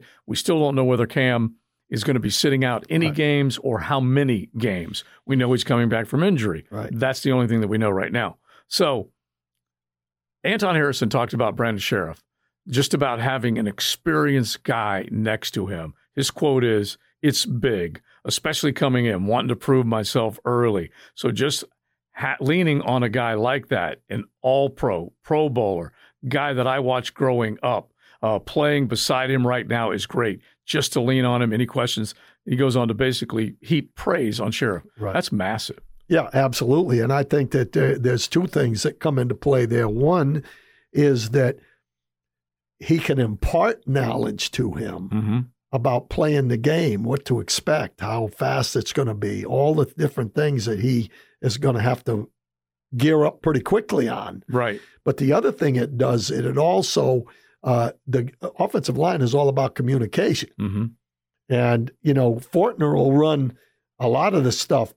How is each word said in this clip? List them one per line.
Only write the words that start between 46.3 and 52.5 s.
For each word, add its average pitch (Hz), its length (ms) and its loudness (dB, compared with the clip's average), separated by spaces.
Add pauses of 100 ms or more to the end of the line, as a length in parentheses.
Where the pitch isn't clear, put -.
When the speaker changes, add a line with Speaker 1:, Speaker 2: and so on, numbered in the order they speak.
Speaker 2:
the 120 100 0
game, 131 460 0
what 131 220 -2
to 120 140 0
expect, 139 640 -2
how 110 260 -2
fast 131 480 -2
it's 117 180 -4
gonna 117 220 0
be, 104 300 -6
all 143 300 2
the 147 100 2
different 135 500 -4
things 143 300 0
that 110 140 -2
he 120 300 0 (320)
is 117 160 -2
gonna 131 240 0
have 123 240 0
to 110 240 -4 (640)